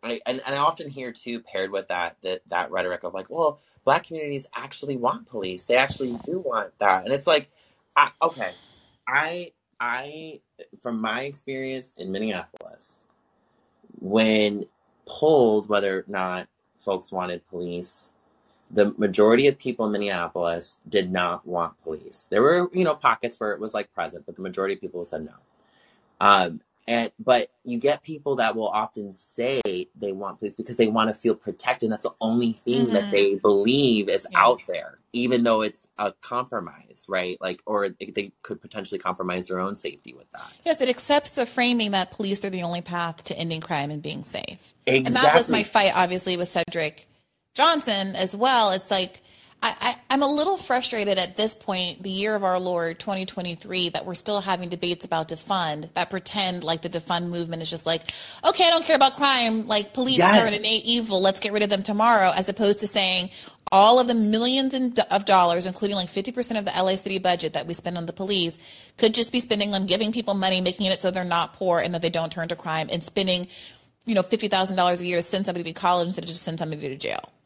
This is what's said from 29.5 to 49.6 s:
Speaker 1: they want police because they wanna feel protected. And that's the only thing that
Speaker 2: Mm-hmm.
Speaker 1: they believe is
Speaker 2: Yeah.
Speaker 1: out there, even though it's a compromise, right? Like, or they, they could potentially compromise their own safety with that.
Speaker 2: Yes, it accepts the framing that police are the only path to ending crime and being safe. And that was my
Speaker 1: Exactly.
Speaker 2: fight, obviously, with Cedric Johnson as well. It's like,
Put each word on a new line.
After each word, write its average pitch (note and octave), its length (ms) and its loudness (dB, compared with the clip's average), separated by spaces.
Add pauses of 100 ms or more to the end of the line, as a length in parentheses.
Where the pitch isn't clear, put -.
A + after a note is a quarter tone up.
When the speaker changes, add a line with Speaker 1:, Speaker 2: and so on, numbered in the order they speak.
Speaker 1:
they G2+ 180 -6
want F#2+ 260 -8
police G2+ 160 -6
because A#2 220 -10
they A2+ 120 6
wanna A2 260 2
feel A2+ 200 0
protected. - 520 -4
And A2 60 -2
that's G#2+ 100 -8
the - 180 -6
only A#2 320 0
thing B2 420 0
that G2+ 100 2
Speaker 2:
Mm-hmm. G2+ 80 -6
Speaker 1:
they G2+ 220 4
believe G#2 760 4
is - 220 -2
Speaker 2:
Yeah. - 100 2
Speaker 1:
out A#2+ 260 4
there, - 320 -8 (140)
even A#2+ 300 2
though A2+ 200 4
it's - 260 -6 (100)
a G#2 140 -2 (100)
compromise, A#2+ 840 -8
right? F2+ 340 -2
Like, F2+ 240 -6
or G2+ 240 -2
they, F#2+ 160 -12
they G2 260 -6 (100)
could - 200 -10
potentially G2+ 360 -10
compromise F2+ 500 -6
their F#2 120 -4
own G2 160 -6
safety - 380 -14
with - 180 -20
that. - 180 -18 (140)
Speaker 2:
Yes, D#4 160 0
it B3+ 80 0
accepts C#4+ 440 2
the B3+ 120 0
framing A#3+ 460 0
that F#3+ 200 0
police G3+ 340 -4
are G3 60 -2
the F#3 120 -6
only F3 180 -4
path E3+ 440 -6
to - 140 -6
ending E3 220 -4
crime D3 300 -4
and D3+ 120 -8
being D3 220 -10
safe. - 480 -12 (140)
And C3 200 4 (100)
that B3+ 180 6
was A#3+ 160 8
my A3+ 100 4
Speaker 1:
Exactly. G#3 40 0
Speaker 2:
fight, G#3 300 4
obviously, F3+ 440 0
with F3 100 -2
Cedric E3 580 -4 (460)
Johnson B3 640 2
as F#3 180 -2
well. A3+ 360 4
It's F#3 200 -2
like, F#3 300 -2 (400)